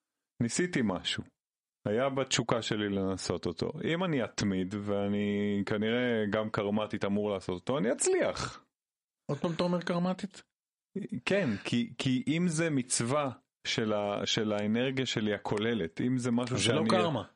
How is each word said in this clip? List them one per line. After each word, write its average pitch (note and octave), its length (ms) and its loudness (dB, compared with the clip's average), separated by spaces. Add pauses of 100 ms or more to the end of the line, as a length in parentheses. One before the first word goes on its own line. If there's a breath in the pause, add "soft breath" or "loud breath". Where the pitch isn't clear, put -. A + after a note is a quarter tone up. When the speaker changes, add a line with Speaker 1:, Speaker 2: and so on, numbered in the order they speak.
(440)
Speaker 1:
ניסיתי E3+ 400 0
משהו. F2+ 400 -2 (640)
היה A#2+ 220 2
בתשוקה C3 520 0
שלי G#2 280 0
לנסות F#2+ 560 -2
אותו. F2 260 -2 (120)
אם E3 200 0
אני D3 200 0
אתמיד, G2 560 -2
ואני G2+ 840 0
כנראה A2 640 0
גם G#2+ 200 0
קרמטית G#2 560 0
אמור G#2 280 2
לעשות F#2+ 220 -4
אותו, B2 220 -2
אני G#3 140 2
אצליח. C#4+ 760 0 (680)
Speaker 2:
עוד C#3+ 60 -2
פעם F3 160 -2
אתה F3+ 100 0
אומר F3 180 0
קרמטית? F3+ 600 -2 (840)
Speaker 1:
כן, F#3 240 2 (140)
כי, A#2+ 340 0
כי B2+ 300 0
אם E3 200 2
זה E3 220 0
מצווה C3+ 600 0 (380)
של G#2+ 260 2
ה-, G2+ 320 0
של G#2+ 280 0
האנרגיה A#2+ 520 0
שלי G#2+ 280 0
הכוללת, G#2+ 680 -2
אם B2+ 160 2
זה A#2+ 140 0
משהו A#2+ 240 0
Speaker 2:
אז G2+ 80 0
זה A#2 100 4
לא C#3+ 40 4
Speaker 1:
שאני A3 120 2
Speaker 2:
קרמה. E3 340 2 (120)